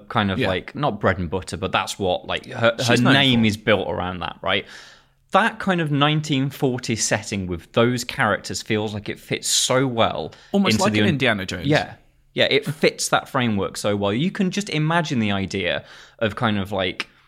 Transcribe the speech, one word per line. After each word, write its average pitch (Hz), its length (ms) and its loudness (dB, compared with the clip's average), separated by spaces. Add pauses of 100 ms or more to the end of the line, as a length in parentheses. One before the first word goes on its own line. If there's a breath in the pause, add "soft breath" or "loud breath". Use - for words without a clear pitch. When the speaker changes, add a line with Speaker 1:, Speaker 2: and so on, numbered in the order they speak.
Speaker 1:
kind 104 220 0
of, 95 80 -2
Speaker 2:
Yeah. 120 100 0
Speaker 1:
like, 92 260 -4
not 131 240 -2
bread 95 200 2
and 87 100 -4
butter, 87 300 -6
but 87 140 -4
that's 98 260 -2
what, 92 280 -2
like, - 200 -6
her, 117 320 2
her 131 60 -2
Speaker 2:
She's 120 180 4
known 127 100 4
Speaker 1:
name 135 280 6
Speaker 2:
for. 113 60 6
Speaker 1:
is 101 120 2
built 101 300 2
around 90 320 -4
that, - 200 -8
right? - 240 -2 (680 loud breath)
That 220 260 2
kind 180 240 0
of 151 100 -2
nineteen 147 560 2
forties 127 560 -2
setting 104 420 -2
with 87 280 -8
those 120 280 2
characters 104 600 -2
feels 107 320 -2
like 104 160 -8
it - 100 -10
fits - 260 -6
so 131 400 2
well 107 460 0 (200 loud breath)
Speaker 2:
Almost 196 240 4
Speaker 1:
into 190 80 2
Speaker 2:
like 202 100 2
Speaker 1:
the 208 60 4
Speaker 2:
an 208 40 4
Speaker 1:
un- 202 60 4
Speaker 2:
Indiana 120 340 0
Jones. 92 220 -6
Speaker 1:
Yeah. 143 280 0 (380)
Yeah, 117 180 2
it 135 140 2
fits - 440 -2
that - 200 0
framework 110 480 -2
so 104 180 -2
well. 101 200 0
You 156 160 0
can 190 200 -2
just 202 200 -4
imagine 156 480 0
the 107 140 0
idea 92 520 -2 (360 loud breath)
of 107 160 0
kind 110 220 0
of, 98 140 -6
like, 95 360 -4 (200 soft breath)